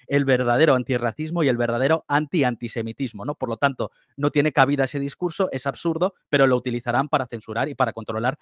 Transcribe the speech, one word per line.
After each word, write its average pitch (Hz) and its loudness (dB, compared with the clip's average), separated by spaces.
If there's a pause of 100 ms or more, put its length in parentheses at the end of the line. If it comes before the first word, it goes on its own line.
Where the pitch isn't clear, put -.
el 143 2
verdadero 131 4
antirracismo 127 -2
y 143 2
el 123 2
verdadero 120 0
anti-antisemitismo, 120 -2
¿no? 143 -6
Por 120 -6
lo 117 -4
tanto, 127 -2 (260)
no 143 0
tiene 147 2
cabida 135 2
ese 139 -6
discurso, 165 -4
es 135 -6
absurdo, 165 -2 (140)
pero 139 4
lo 127 4
utilizarán 120 -2
para 135 0
censurar 113 -6
y 143 -10
para 117 0
controlar 113 -4